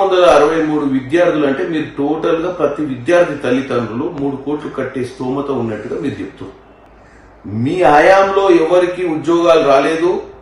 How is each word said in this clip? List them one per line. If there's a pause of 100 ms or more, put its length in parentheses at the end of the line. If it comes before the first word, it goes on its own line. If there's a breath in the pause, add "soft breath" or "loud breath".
వందల
అరవై (100)
మూడు (120)
విద్యార్థులు
అంటే
మీరు (100)
టోటల్గా (100)
ప్రతి
విద్యార్థి
తల్లిదండ్రులు (140)
మూడు
కోట్లు
కట్టే
స్తోమత (140)
ఉన్నట్టుగా
మీరు
చెప్తున్నారు. (1080 soft breath)
మీ (200)
హయాంలో (180)
ఎవరికి (140)
ఉద్యోగాలు
రాలేదు (280)